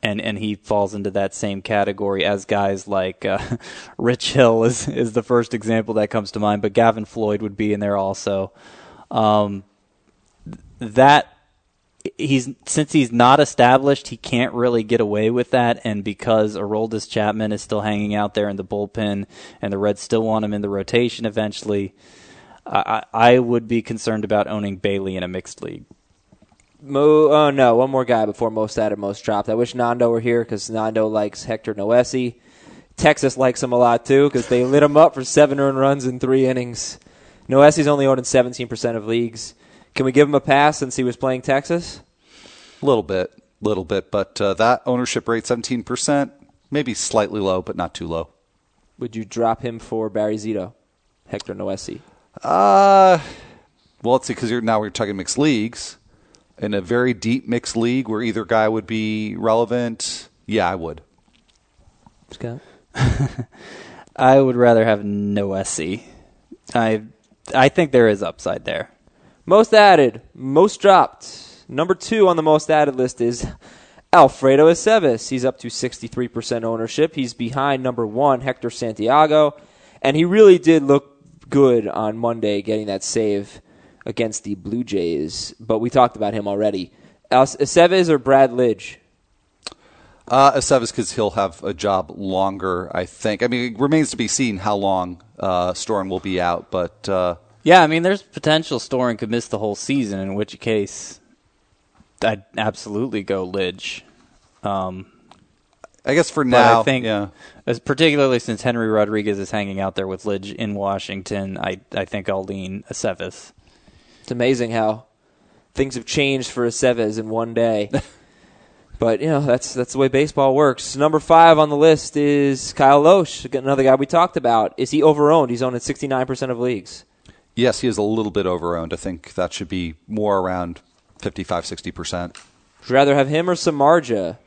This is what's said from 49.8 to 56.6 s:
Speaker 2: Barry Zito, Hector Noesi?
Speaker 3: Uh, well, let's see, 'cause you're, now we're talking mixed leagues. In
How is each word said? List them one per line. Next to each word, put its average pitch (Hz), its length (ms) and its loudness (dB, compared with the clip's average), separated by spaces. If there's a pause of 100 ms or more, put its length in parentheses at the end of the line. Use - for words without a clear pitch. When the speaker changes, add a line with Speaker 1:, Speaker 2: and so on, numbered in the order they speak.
Speaker 2:
Barry 107 260 -2
Zito, 107 380 -8 (540)
Hector 101 260 -12
Noesi? 98 460 -10 (440)
Speaker 3:
Uh, 196 760 6 (840)
well, 120 100 0
let's 127 140 0
see, 123 80 -6
'cause 113 160 -6
you're, 120 100 -2
now 110 180 -2
we're 107 120 -6
talking 101 260 -6
mixed - 220 -8
leagues. 120 580 -2 (600)
In 107 140 -6